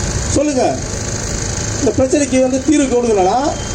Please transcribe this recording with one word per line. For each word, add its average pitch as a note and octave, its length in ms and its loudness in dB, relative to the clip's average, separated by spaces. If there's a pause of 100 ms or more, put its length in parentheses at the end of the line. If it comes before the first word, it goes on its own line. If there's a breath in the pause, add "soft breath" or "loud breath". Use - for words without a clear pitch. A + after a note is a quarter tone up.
(360)
சொல்லுங்க? C4+ 280 2 (1160)
இந்த B3+ 160 2
பிரச்சனைக்கு C4 440 2
வந்து C4 240 2
தீர்வு D4+ 260 4
கொடுக்கணும்னா A3+ 500 2 (340)